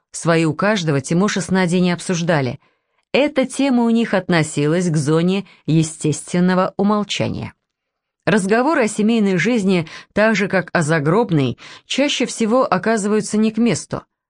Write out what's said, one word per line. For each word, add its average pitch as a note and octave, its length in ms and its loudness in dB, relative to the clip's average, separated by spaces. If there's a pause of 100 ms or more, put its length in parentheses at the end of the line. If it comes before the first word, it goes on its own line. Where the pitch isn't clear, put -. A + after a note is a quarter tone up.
(120)
свои E3 340 0
у D3+ 80 0
каждого, E3+ 480 0
Тимоша F#3 400 0
с - 80 -6
Надей F#3 300 2
не F3+ 120 2
обсуждали. E3 680 -2 (560)
Эта C#4+ 300 0
тема C4 400 0
у A#3 60 2
них A3+ 240 0
относилась E3+ 720 0
к D#3 80 0
зоне E3 480 0 (220)
естественного E3 1120 0
умолчания. G#3 720 -2 (720)
Разговоры A3+ 600 2
о G#3 40 -2
семейной G#3+ 480 0
жизни, F#3 500 0 (280)
так A3 200 2
же, F#3+ 140 -2
как F3+ 240 -2
о - 80 2
загробной, D#3+ 800 0 (260)
чаще C#4+ 400 0
всего A3+ 400 0
оказываются G#3 720 0
не A3 140 2
к A3 80 -6
месту. - 440 -2 (280)